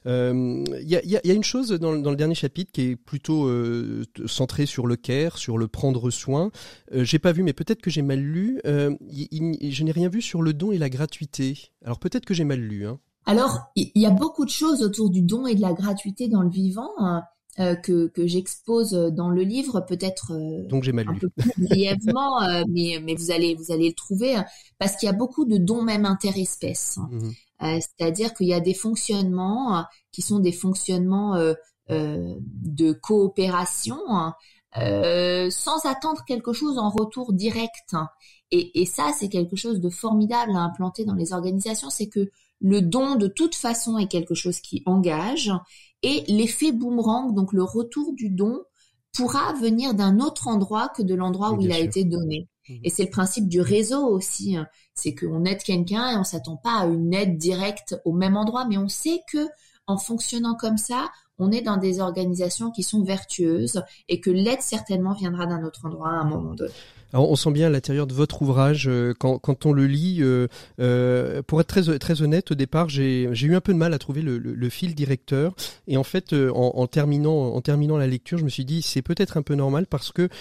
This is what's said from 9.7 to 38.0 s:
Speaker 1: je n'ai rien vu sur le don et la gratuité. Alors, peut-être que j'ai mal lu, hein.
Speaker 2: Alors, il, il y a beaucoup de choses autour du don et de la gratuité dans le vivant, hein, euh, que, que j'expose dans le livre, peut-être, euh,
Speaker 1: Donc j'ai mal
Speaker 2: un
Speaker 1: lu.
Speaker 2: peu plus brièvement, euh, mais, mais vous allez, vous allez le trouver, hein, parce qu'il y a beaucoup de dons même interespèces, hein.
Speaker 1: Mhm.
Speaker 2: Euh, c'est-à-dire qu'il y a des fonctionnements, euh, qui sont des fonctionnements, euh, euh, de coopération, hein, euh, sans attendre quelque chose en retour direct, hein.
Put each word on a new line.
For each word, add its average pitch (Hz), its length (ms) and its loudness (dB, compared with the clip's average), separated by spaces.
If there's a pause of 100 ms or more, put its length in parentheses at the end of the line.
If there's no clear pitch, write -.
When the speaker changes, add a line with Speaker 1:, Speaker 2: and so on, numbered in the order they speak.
Speaker 1:
je 135 100 -4
n'ai 160 80 2
rien 170 180 2
vu 220 140 -2
sur 165 200 -2
le 156 120 2
don 180 160 -2
et 190 80 0
la 143 120 0
gratuité. 139 840 -6 (120)
Alors, 120 140 -6
peut-être 214 260 -4
que 190 100 -2
j'ai 170 100 2
mal 139 160 0
lu, 104 260 -6
hein. 123 140 -8 (260)
Speaker 2:
Alors, 233 320 4 (180)
il, - 180 -2
il 208 80 6
y 220 40 6
a 202 40 6
beaucoup 277 340 2
de - 60 -4
choses 302 320 2
autour 208 280 2
du 180 120 4
don 226 240 2
et 233 80 2
de 196 60 4
la 185 120 2
gratuité 196 560 -4
dans 208 140 4
le 175 80 4
vivant, 190 480 -2
hein, 175 240 0 (380)
euh, 180 160 2
que, 170 320 2
que 175 180 -2
j'expose 202 640 0
dans 175 360 0
le 175 140 2
livre, 226 440 0
peut-être, 180 460 -4
euh, 160 340 -6
Speaker 1:
Donc 131 160 0
j'ai 131 80 0
mal 117 180 -2
Speaker 2:
un - 40 -2
Speaker 1:
lu. - 80 -4
Speaker 2:
peu 185 80 -2
plus 170 300 0
brièvement, 214 840 2
euh, 175 260 2
mais, 170 360 0
mais 160 100 -2
vous 170 160 -4
allez, 170 240 2
vous 160 160 -10
allez 165 200 4
le 165 40 -10
trouver, 240 400 0
hein, 202 100 0 (340)
parce 196 180 0
qu'il 220 100 -2
y 202 40 2
a - 20 2
beaucoup 254 320 0
de 214 120 4
dons 214 260 4
même 208 220 2
interespèces, 190 920 -2
hein. 175 140 -8
Speaker 1:
Mhm. 113 200 -6 (300)
Speaker 2:
Euh, 160 180 0
c'est-à-dire 170 540 -4
qu'il 180 140 2
y 175 60 4
a 170 60 2
des 185 140 0
fonctionnements, 202 1040 -2
euh, 165 60 0 (280)
qui 175 120 -10
sont 202 180 0
des 180 100 4
fonctionnements, 190 840 0
euh, 160 180 2 (360)
euh, 160 500 -4
de 151 520 -2
coopération, 196 1080 0 (100)
hein, 170 260 0 (440)
euh, 180 720 2
sans 311 340 -4
attendre 302 420 -2
quelque 240 260 -4
chose 285 240 -2
en 214 140 0
retour 214 440 -2
direct, 226 580 -4
hein. 156 160 -4 (420)